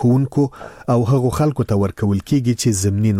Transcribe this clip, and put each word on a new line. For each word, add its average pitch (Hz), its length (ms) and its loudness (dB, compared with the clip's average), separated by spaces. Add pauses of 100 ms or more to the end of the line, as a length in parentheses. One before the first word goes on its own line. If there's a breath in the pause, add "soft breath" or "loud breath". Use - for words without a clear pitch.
ښوونکو 131 440 2 (500 loud breath)
او 120 40 2 (140)
هغو 127 260 2
خلکو 147 340 0
ته 101 120 2
ورکول 101 340 -2
کیږي 123 420 0
چې - 80 0 (140)
ضمني 104 380 0